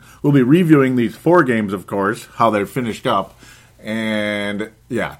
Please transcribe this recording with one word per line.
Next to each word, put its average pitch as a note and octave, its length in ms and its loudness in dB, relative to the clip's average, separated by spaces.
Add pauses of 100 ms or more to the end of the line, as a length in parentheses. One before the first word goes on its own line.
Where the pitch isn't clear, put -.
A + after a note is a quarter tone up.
(220)
We'll C#3+ 100 2
be C#3 100 4
reviewing C#3+ 540 4
these A#2+ 180 -2
four E3+ 280 2
games, A2 320 -2
of F2 120 -10
course, G2+ 500 -4
how A#2 120 2
they're G#2 160 0
finished A2+ 420 -8
up, G2+ 320 -4 (440)
and, G#2 880 -6 (180)
yeah, F2+ 320 -6